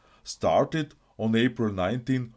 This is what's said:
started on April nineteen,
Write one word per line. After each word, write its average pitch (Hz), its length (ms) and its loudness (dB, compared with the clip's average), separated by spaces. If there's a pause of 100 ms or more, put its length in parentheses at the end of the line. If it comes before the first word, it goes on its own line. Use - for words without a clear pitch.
(260)
started 135 680 0 (240)
on 110 200 0
April 117 340 0
nineteen, 120 640 -4